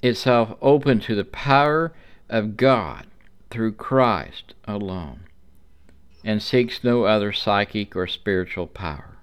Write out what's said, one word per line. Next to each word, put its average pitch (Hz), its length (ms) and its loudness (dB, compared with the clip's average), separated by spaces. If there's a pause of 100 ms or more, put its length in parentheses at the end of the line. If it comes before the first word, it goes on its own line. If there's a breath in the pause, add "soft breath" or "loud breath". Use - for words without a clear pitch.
itself 120 600 2
open 135 380 4
to 110 160 -4
the 101 100 -2
power 151 680 0 (340 soft breath)
of 107 300 -2
God 120 480 2 (460)
through 113 220 -2
Christ 110 800 -2 (100)
alone, 92 560 -8 (1000)
and 107 180 -2
seeks - 420 0
no 120 200 2
other 104 280 2
psychic 101 640 -2
or 90 120 -4
spiritual 92 600 -4
power. 78 560 -12